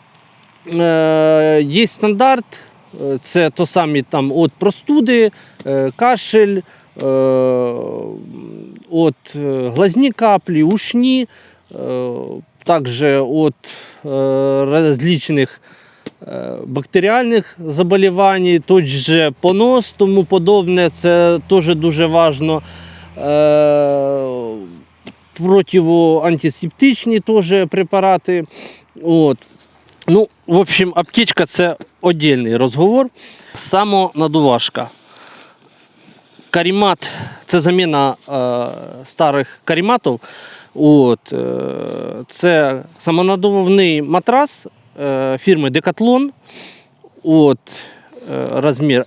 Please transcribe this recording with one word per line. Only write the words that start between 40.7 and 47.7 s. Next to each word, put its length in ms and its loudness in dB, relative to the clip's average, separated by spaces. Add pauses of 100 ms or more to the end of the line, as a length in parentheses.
От, 580 2
е, 960 -8
це 540 0 (180)
самонадувний 1000 0
матрас, 640 -2 (340)
е, 400 -4
фірми 300 2
Decathlon. 580 0 (920)
От, 360 4 (760)